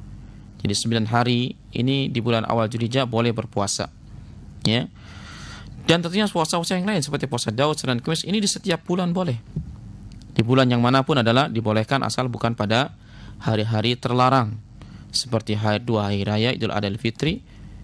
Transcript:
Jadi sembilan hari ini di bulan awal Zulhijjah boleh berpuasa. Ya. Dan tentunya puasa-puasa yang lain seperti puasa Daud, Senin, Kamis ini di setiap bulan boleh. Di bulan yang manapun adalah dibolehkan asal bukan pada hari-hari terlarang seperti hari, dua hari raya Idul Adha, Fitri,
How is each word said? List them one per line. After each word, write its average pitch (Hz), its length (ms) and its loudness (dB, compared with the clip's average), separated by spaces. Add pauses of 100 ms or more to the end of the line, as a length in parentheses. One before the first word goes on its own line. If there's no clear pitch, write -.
(640)
Jadi 101 80 2
sembilan 113 360 2
hari 120 440 2 (240)
ini 135 340 2
di 123 140 0
bulan 113 240 2
awal 113 240 2
Zulhijjah 120 340 0
boleh 117 300 2
berpuasa. 104 560 -4 (720)
Ya. 120 240 2 (960)
Dan 165 160 6
tentunya 185 320 0
puasa-puasa 170 480 0
yang 180 80 -2
lain 202 160 2
seperti 143 240 -2
puasa 120 240 -2
Daud, 143 240 2
Senin, 131 240 -2
Kamis 160 240 -2
ini 196 160 -2
di 208 80 0
setiap - 400 -2
bulan 180 240 0
boleh. 175 240 0 (960)
Di 110 160 2
bulan 127 240 6
yang 123 80 4
manapun 127 400 4
adalah 120 320 4
dibolehkan 110 560 0
asal 123 240 -2
bukan 117 240 -2
pada 113 400 0 (480)
hari-hari 110 560 2
terlarang 123 560 4 (560)
seperti 110 480 -2
hari, 107 240 2
dua 110 240 2
hari 101 160 0
raya 107 320 2
Idul 110 160 -2
Adha, 104 240 -2
Fitri, 139 480 -2 (420)